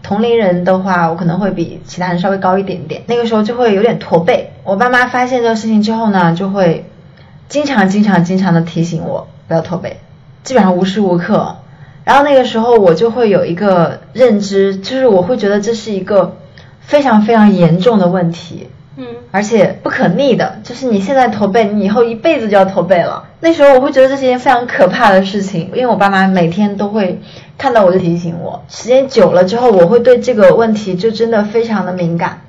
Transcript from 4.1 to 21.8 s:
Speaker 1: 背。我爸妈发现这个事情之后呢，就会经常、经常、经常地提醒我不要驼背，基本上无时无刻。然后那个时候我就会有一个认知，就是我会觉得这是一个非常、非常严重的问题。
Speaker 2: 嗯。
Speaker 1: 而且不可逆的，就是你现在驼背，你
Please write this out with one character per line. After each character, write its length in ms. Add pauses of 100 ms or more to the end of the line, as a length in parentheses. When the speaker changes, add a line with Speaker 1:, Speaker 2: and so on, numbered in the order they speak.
Speaker 1:
背。 280 (120)
我 120
爸 140
妈 160
发 220
现 160
这 60
个 60
事 120
情 160
之 100
后 160
呢， 260
就 140
会 360 (640)
经 160
常、 240
经 140
常、 200
经 140
常 160
地 80
提 220
醒 200
我 240 (200)
不 60
要 80
驼 180
背， 180 (460)
基 100
本 80
上 160
无 80
时 160
无 160
刻。 380 (480)
然 120
后 80
那 120
个 100
时 140
候 160
我 180
就 160
会 200
有 140
一 120
个 440 (140)
认 260
知， 380
就 200
是 100
我 140
会 140
觉 140
得 100
这 140
是 180
一 100
个 360 (420)
非 220
常、 220
非 100
常 180
严 280
重 180
的 100
问 240
题。 380 (260)
Speaker 2:
嗯。 100 (260)
Speaker 1:
而 100
且 400
不 80
可 200
逆 260
的， 280
就 120
是 100
你 140
现 160
在 140
驼 180
背， 180
你 200